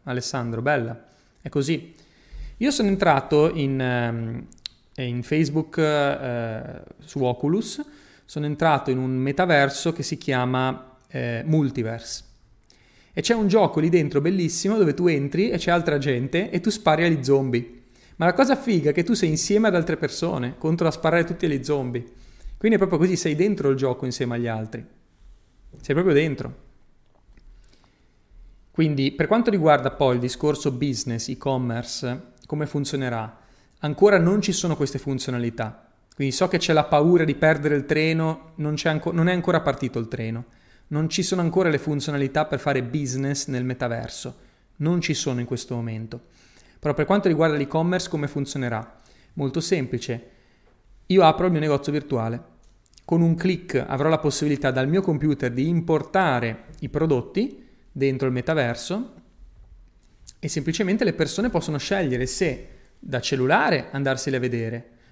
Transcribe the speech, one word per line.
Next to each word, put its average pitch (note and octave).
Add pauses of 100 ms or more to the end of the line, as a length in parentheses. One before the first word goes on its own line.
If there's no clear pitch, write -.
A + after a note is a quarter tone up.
Alessandro, A#2+
bella. A#2+ (380)
È -
così. D3 (640)
Io C4
sono A#3
entrato D#3+
in, C#3
ehm, A#2+ (480)
in B2
Facebook, D3+
eh, C3+ (180)
su -
Oculus, D#3 (400)
sono D3
entrato D3+
in B2+
un C3
metaverso C#3
che D3
si E3
chiama, B2+ (120)
eh, A#2+
Multiverse. C3 (880)
E E3
c'è A#3
un G#3+
gioco F#3
lì D#3
dentro D3+
bellissimo F#3+
dove D#3
tu F3
entri D#3
e F3
c'è -
altra D#3+
gente C#3
e E3+
tu G#3+
spari E3
agli D#3+
zombie. B2+ (340)
Ma E3
la F3+
cosa C4
figa F3
è C#3+
che E3+
tu A#3+
sei F3+
insieme G3+
ad F#3
altre E3
persone D3
contro E3
a D#3
sparare E3
tutti E3+
agli C#3+
zombie. B2 (340)
Quindi A3
è -
proprio F3
così, F3+
sei D#3
dentro F3
il C3+
gioco B2+
insieme A#2+
agli A#2+
altri. A2 (960)
Sei -
proprio F3
dentro. C#3+ (2000)
Quindi C#3+
per D3+
quanto A3+
riguarda D3+
poi C3
il A#2+
discorso C#3+
business, B2
e-commerce, B2+ (140)
come D3+
funzionerà? C3 (400)
Ancora F#3+
non F3+
ci G3
sono E3
queste C#3+
funzionalità. A#2+ (220)
Quindi C3+
so F3+
che -
c'è D#3+
la D3+
paura E3
di C#3+
perdere D3
il C#3
treno, D#3+
non D3+
c'è D#3
anco-, D#3+
non E3
è F3+
ancora F3
partito C3+
il A#2
treno. A2+ (440)
Non D#3
ci F#3+
sono F3+
ancora E3+
le D3
funzionalità C#3+
per C#3+
fare C3+
business C3+
nel B2+
metaverso. A#2+ (420)
Non E3+
ci D#3+
sono B2
in A#2+
questo B2
momento. A2+ (580)
Però D3
per D3+
quanto G3
riguarda D#3
l'e-commerce, E3
come D3
funzionerà? B2 (360)
Molto C#3
semplice. B2+ (760)
Io F#3
apro D#3+
il F3+
mio D#3
negozio D3
virtuale. A#2+ (600)
Con E3+
un E3
click F3
avrò C#3
la D#3
possibilità C#3+
dal C3
mio F#3
computer C#3+
di C3
importare D#3+ (160)
i C3+
prodotti D#3 (280)
dentro C3+
il B2+
metaverso C#3 (1200)
e D#3
semplicemente F3+
le F#3
persone F#3+
possono E3
scegliere C3
se C3+ (300)
da B2+
cellulare C#3
andarseli C3+
a B2
vedere. A#2 (240)